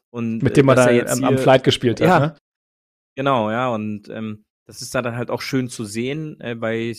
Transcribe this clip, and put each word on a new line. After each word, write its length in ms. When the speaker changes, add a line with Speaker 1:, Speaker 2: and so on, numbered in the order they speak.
Speaker 1:
und, 320
Speaker 2:
Mit 100
Speaker 1:
äh, 20
Speaker 2:
dem 140
er 60
Speaker 1:
dass 120
Speaker 2:
da 40
Speaker 1:
er 60
jetzt 160
Speaker 2:
am, 120
am 100
Speaker 1:
hier 40
Speaker 2:
Flight 260
gespielt 360
hat, 80
Speaker 1:
Ja. 120
Speaker 2:
ne? 160
Speaker 1:
Genau, 340
ja, 180
und, 400
ähm, 360
das 140
ist 140
da 80
dann 140
halt 140
auch 120
schön 260
zu 160
sehen, 560
äh, 200
weil 380